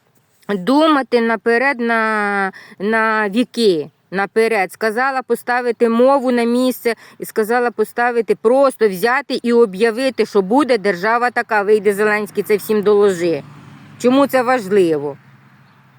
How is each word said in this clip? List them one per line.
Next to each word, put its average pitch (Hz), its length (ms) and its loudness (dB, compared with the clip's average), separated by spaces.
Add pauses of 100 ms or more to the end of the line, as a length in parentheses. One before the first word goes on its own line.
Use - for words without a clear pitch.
(500)
Думати 269 720 2
наперед 233 580 0
на, 214 720 -2 (280)
на 214 500 0
віки. 190 600 0 (220)
Наперед. 202 600 -2
Сказала 254 500 -4
поставити 240 680 -2
мову 254 420 2
на 240 120 0
місце 240 500 0 (260)
і 185 60 -10
сказала 233 460 -2
поставити, 233 640 -2
просто 254 540 2
взяти 240 540 -2
і 240 100 0
об'явити, 233 720 0
що 202 160 0
буде 240 360 2
держава 208 540 -2
така, 226 300 -2
вийде 208 320 2
Зеленський, 208 500 -2
це 214 120 0
всім 214 260 -2
доложи. 180 600 2 (540)
Чому 262 300 2
це 262 140 0
важливо? 185 760 0 (800)